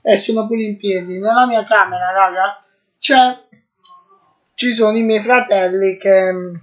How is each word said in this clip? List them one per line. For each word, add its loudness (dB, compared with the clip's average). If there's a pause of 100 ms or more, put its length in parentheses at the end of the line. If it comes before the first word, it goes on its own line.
e 2
sono -4
pure -4
in -6
piedi, -6
nella 2
mia -2
camera 0
raga -2 (360)
c'è, 2 (1160)
ci -4
sono 2
i 0
miei 0
fratelli 0
che 2 (300)